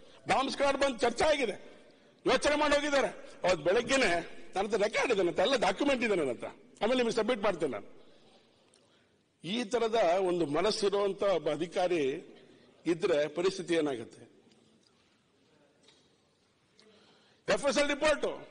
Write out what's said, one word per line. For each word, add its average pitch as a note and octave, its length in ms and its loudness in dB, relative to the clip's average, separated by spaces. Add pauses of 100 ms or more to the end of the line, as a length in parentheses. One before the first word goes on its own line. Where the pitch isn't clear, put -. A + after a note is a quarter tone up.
(300)
ಬಾಂಬ್ B3 220 2
ಸ್ಕ್ವಾಡ್ C#4 260 0
ಬಂದು C4+ 200 0
ಚರ್ಚೆ A#3+ 280 0
ಆಗಿದೆ, C#4 280 2 (720)
ಯೋಚನೆ C#4+ 280 2
ಮಾಡಿ D4 200 2
ಹೋಗಿದ್ದಾರೆ. C#4+ 320 2 (400)
ಅವತ್ತು F3 160 0
ಬೆಳಗ್ಗೆನೆ A#3+ 480 2 (440)
ನನ್ನ G3 120 -2
ಹತ್ರ G3+ 160 0
record A3+ 280 0
ಇದೆ, G3+ 60 0
ನನ್ನ F3+ 120 2
ಹತ್ರ E3 120 -2
ಎಲ್ಲ C4 140 2
document A#3+ 480 0
ಇದೆ G#3 120 0
ನನ್ನ D3+ 140 0
ಹತ್ರ, A2 160 -6 (360)
ಆಮೇಲೆ A#3 140 2
ನಿಮಗೆ A#3 200 2
submit A3 240 0
ಮಾಡ್ತೇನೆ F3 320 0
ನಾನು. - 340 -12 (1400)
ಈ A3 200 -4
ತರದ A3+ 320 -2 (240)
ಒಂದು F3 260 2
ಮನಸ್ಸಿರುವಂತ G3 800 0
ಒಬ್ಬ E3 260 2
ಅಧಿಕಾರಿ F3 540 0 (840)
ಇದ್ರೆ D#3+ 420 2
ಪರಿಸ್ಥಿತಿ F3 460 -2
ಏನಾಗುತ್ತೆ? C#3 640 -4 (3250)
ಎಫ್ - 120 -2
ಎಸ್ C#4 120 0
ಎಲ್ C#4+ 120 0
report D4 360 0 (260)